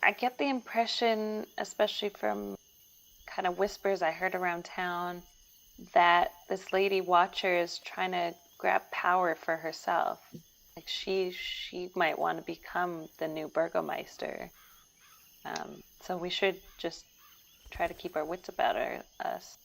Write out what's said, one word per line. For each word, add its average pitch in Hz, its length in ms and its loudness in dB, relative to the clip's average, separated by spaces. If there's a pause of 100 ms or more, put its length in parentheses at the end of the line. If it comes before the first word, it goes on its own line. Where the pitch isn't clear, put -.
I - 80 6
get 247 260 -2
the 285 120 0
impression, 226 960 0 (120)
especially - 520 -2
from 101 460 -4 (680)
kind 185 220 -4
of 180 100 -2
whispers 196 440 0
I 160 100 2
heard 180 240 -2
around 175 300 -2
town, 175 560 -4 (720)
that 175 380 8 (180)
this 190 220 -4
Lady 196 300 4
Watcher 180 560 4
is 175 220 0
trying 185 320 -4
to 175 220 0 (240)
grab 185 240 4 (100)
power 180 440 4
for - 200 -2
herself. 160 640 0 (560)
Like, - 120 -16
she, 190 440 -2
she - 640 -8
might 160 220 2
want 165 200 0
to 165 60 -8
become 170 640 -6 (100)
the 165 100 -4
new 156 200 -6
Burgomeister. - 1000 -4 (960)
Um, - 360 -8 (200)
so 185 160 -6
we 175 120 -6
should 190 320 0 (160)
just - 280 -8 (680)
try 175 160 -2
to 175 60 -2
keep 175 220 -10
our 151 100 0
wits 175 240 -8
about - 260 2
our, 120 260 -2 (220)
us. - 420 -6